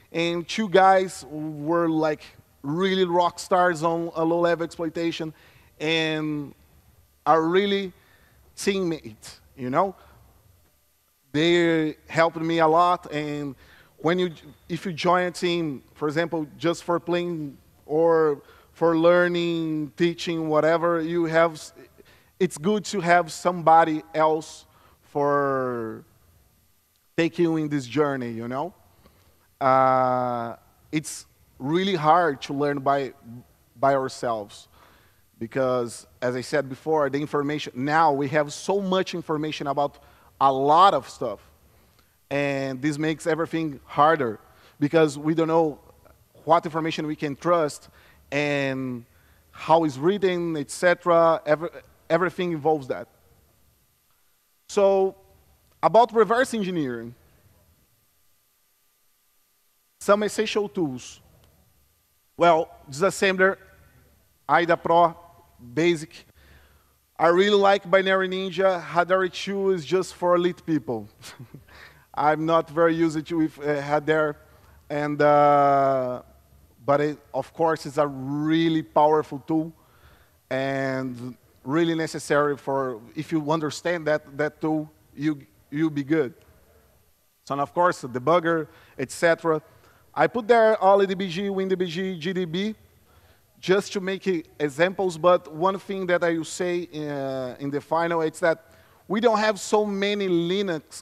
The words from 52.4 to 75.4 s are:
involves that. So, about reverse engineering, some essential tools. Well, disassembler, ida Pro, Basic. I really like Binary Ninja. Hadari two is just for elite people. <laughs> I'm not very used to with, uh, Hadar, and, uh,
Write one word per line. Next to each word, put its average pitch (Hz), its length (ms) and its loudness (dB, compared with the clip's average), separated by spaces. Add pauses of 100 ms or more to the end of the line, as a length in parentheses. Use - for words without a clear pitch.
involves 151 380 -2
that. 107 180 -8 (1600)
So, 196 480 2 (640)
about 220 320 4
reverse 226 400 2
engineering, 143 600 -4 (2750)
some 208 240 2
essential 214 440 -4
tools. 139 540 -6 (1120)
Well, 165 340 4 (200)
disassembler, 190 680 0 (920)
ida 170 260 4
Pro, 165 400 4 (580)
Basic. 160 520 -2 (920)
I 160 100 4
really 202 300 4
like 196 320 2
Binary 190 380 2
Ninja. 185 560 -2
Hadari 175 480 0
two 196 400 -2
is 170 140 -4
just 175 300 -4
for 180 200 2
elite 175 300 -2
people. 123 420 -4 (540)
<laughs> - 520 -20
I'm 156 320 0
not 165 240 2
very 165 240 4
used 160 320 -2
to 170 120 -6
with, 156 220 0
uh, 147 220 -2
Hadar, 151 540 0 (540)
and, 147 320 -4
uh, 139 1000 4 (640)